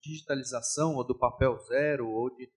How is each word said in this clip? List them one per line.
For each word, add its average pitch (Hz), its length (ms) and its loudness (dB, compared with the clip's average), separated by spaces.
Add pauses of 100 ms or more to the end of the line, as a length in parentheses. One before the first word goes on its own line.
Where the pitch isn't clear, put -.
digitalização, 147 920 -2
ou 120 100 -2
do - 100 -2
papel 123 400 2 (120)
zero, 135 400 2
ou 120 260 -2
de - 220 -16